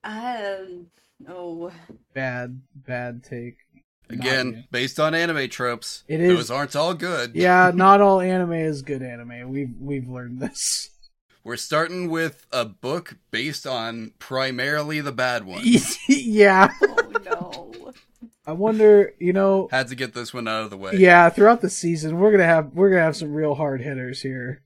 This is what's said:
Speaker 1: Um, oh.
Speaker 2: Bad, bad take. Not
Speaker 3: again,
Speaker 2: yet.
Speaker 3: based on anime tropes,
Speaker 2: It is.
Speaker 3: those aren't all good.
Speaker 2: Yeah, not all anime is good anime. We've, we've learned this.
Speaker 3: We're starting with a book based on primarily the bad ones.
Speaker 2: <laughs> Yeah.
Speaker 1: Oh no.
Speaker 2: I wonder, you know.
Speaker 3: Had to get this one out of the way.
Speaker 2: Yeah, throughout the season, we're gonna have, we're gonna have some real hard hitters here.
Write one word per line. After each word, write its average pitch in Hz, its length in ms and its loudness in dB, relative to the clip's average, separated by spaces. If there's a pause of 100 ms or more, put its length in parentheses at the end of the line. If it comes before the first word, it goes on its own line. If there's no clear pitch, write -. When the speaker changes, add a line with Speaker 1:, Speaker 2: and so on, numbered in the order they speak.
Speaker 1:
Um, 202 840 -10 (400)
oh. 175 440 -12 (400)
Speaker 2:
Bad, 127 480 -8 (140)
bad 123 500 -10
take. 120 320 -14 (540)
Not - 80 -10
Speaker 3:
again, 127 340 -2
Speaker 2:
yet. 117 180 -18
Speaker 3:
based 127 300 -6
on 156 140 0
anime 160 340 -2
tropes, - 600 -8
Speaker 2:
It 160 120 -4
is. 175 80 4
Speaker 3:
those 123 220 2
aren't 143 260 -4
all 165 180 0
good. 151 400 -6
Speaker 2:
Yeah, 180 400 4
not 196 280 8
all 190 180 6
anime 185 320 -2
is 156 300 -4
good 135 200 -8
anime. 120 460 -14
We've, 135 320 -8
we've 135 280 -8
learned 127 320 -12
this. - 500 -8 (520)
Speaker 3:
We're 120 140 -8
starting 170 540 -4
with 165 420 -4
a 123 140 -2
book 131 500 -10 (140)
based 139 360 -8
on 117 520 -8
primarily 139 840 -4
the 143 120 -6
bad 123 340 -2
ones. 110 560 2
Speaker 2:
<laughs> - 60 -6
Yeah. 208 640 6 (120)
Speaker 1:
Oh - 300 0 (120)
no. - 680 -12 (540)
Speaker 2:
I 151 60 -8
wonder, 208 680 6
you 180 140 0
know. 196 380 2
Speaker 3:
Had 131 180 -2
to 131 60 -12
get 123 180 -8
this 120 220 -12
one 117 140 -6
out 110 160 -4
of 104 60 -12
the 98 60 -14
way. 95 200 -8
Speaker 2:
Yeah, 175 340 8
throughout 220 320 6
the 185 80 -4
season, 165 480 -4
we're 208 120 4
gonna 190 140 4
have, 160 300 2
we're 190 160 4
gonna 180 120 4
have 160 140 0
some 151 180 -8
real 151 200 -2
hard 139 280 -4
hitters 131 400 -10
here. 131 440 -10